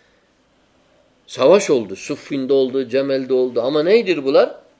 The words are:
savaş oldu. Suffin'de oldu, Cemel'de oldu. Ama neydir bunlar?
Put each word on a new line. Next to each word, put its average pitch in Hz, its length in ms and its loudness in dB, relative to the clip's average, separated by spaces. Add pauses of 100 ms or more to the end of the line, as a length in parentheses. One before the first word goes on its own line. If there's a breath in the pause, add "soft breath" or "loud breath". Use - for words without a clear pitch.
(1300 soft breath)
savaş 156 440 2
oldu. 107 260 -2
Suffin'de 135 560 -6
oldu, 131 360 0
Cemel'de 135 460 -2
oldu. 127 280 0
Ama 147 200 -2
neydir 185 420 0
bunlar? 165 360 2 (200)